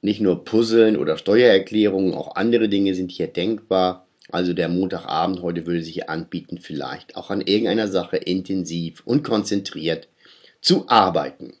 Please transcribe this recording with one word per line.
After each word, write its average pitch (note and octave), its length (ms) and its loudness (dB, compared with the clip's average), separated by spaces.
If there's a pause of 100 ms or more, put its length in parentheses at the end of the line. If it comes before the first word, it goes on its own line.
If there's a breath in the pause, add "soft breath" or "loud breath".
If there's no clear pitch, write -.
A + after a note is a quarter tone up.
Nicht G2+ 200 -2
nur F2+ 220 2
Puzzeln A2 540 4
oder D#2 220 -2
Steuererklärungen, G2 960 4
auch - 200 -10
andere A2 340 2
Dinge G2 260 0
sind F2+ 160 -4
hier E2+ 160 -4
denkbar. F#2 800 -2 (240)
Also F2+ 220 -2
der E2 140 -2
Montagabend F2 760 -2
heute E2+ 240 -4
würde E2+ 160 -2
sich D#2+ 260 -10
anbieten, D#2+ 500 -8
vielleicht C#2+ 580 -12
auch F2+ 120 -14
an G2+ 120 -4
irgendeiner G#2+ 460 0
Sache F#2 300 -2
intensiv E2+ 880 -4
und C#3 180 0
konzentriert G2 840 -2 (520 soft breath)
zu - 300 0
arbeiten. E2+ 720 0